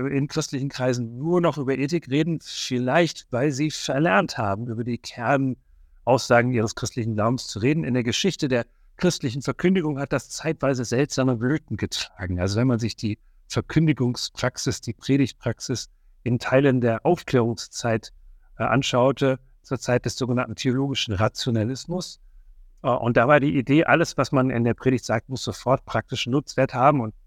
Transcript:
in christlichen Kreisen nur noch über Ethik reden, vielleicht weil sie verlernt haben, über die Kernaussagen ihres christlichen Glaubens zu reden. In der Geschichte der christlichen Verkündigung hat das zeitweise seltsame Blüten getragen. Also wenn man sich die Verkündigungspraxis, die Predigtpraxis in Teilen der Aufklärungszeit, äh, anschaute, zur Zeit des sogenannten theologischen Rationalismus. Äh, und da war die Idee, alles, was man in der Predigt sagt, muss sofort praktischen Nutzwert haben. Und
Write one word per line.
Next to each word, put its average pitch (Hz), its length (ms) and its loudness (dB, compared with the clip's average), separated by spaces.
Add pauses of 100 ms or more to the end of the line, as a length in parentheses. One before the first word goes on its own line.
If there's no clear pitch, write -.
in 139 200 0
christlichen 139 420 -4
Kreisen 123 480 -2
nur 170 240 2
noch 156 160 0
über 131 180 -2
Ethik 147 320 -4
reden, 156 340 0
vielleicht 131 880 -2
weil 135 220 0
sie 147 180 -2
verlernt 165 680 0
haben, 107 280 -2
über 117 180 -6
die 117 140 -4
Kernaussagen 127 1500 0
ihres 113 220 0
christlichen 113 400 -4
Glaubens 113 320 0
zu - 120 -8
reden. 151 260 2
In 131 80 -2
der 123 120 0
Geschichte 151 440 0
der 123 160 0 (340)
christlichen 143 440 0
Verkündigung 156 560 0
hat 139 140 -4
das 143 160 -4
zeitweise 139 560 -2
seltsame 131 520 0
Blüten 123 400 -2
getragen. - 640 -6
Also 98 220 0
wenn 131 80 4
man 120 100 2
sich 110 160 -4
die - 240 -4 (300)
Verkündigungspraxis, - 1300 -2
die 120 100 -8
Predigtpraxis - 960 -4 (340)
in 120 160 -2
Teilen 131 420 4
der 117 240 0
Aufklärungszeit, 117 1080 0 (460)
äh, 113 60 -4
anschaute, 131 760 2 (220)
zur 127 160 -6
Zeit 123 260 0
des 117 120 -4
sogenannten 120 400 -2
theologischen 135 580 -2
Rationalismus. 123 1080 -2 (600)
Äh, 135 80 0
und 120 260 2
da 120 100 8
war 147 140 8
die 147 160 0
Idee, 139 280 4
alles, 156 340 2
was 135 120 0
man 131 200 2
in 120 120 0
der 117 120 2
Predigt - 320 0
sagt, 117 240 -2
muss 127 120 -8
sofort 123 420 -2
praktischen - 460 -4
Nutzwert 135 440 0
haben. 135 260 4
Und 110 140 -6 (120)